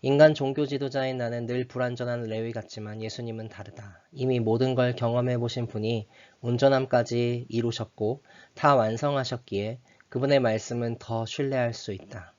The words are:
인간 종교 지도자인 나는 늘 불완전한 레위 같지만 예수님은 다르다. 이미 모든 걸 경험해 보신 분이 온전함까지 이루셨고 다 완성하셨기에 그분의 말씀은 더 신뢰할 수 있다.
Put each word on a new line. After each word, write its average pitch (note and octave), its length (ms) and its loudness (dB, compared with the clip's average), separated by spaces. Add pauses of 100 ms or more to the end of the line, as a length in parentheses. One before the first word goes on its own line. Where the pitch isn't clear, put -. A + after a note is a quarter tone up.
인간 D3+ 280 8
종교 C#3 320 0
지도자인 C3+ 520 -2
나는 A#2+ 280 -2
늘 B2 200 -2
불완전한 B2 580 -4
레위 A2+ 280 -4
같지만 G#2+ 500 -10
예수님은 A2+ 460 -8
다르다. G2+ 540 -16 (100)
이미 B2+ 280 2
모든 A#2 360 4
걸 B2 200 2
경험해 B2 420 0
보신 A#2 300 -4
분이 G#2+ 400 -2 (340)
온전함까지 A#2+ 1040 2
이루셨고 A#2 760 -4 (320)
다 C#3+ 220 4
완성하셨기에 A#2+ 1040 -2 (300)
그분의 C#3 320 2
말씀은 A#2 580 -2
더 A2+ 260 -4
신뢰할 B2+ 480 -2
수 - 200 -8
있다. F#2 460 -14